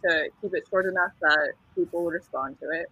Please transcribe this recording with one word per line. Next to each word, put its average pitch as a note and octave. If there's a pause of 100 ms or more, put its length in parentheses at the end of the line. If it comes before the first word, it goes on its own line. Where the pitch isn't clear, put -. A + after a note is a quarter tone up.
to D#3+ (140)
keep F#3+
it D3+
short F#3
enough F#3
that D3+ (240)
people F3
would D#3+
respond C3+
to C#3
it. E3